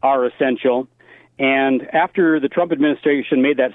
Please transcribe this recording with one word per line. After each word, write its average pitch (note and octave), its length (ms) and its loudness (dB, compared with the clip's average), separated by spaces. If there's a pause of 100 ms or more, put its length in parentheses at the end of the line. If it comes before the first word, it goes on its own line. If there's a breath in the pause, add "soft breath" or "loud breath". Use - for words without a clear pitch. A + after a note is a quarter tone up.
are C3 240 0
essential, B2+ 600 -2 (500 soft breath)
and C3+ 560 0
after E3 460 2
the C#3 80 -2
Trump E3+ 240 -2
administration C#3+ 720 0
made C#3 160 2
that B2+ 180 0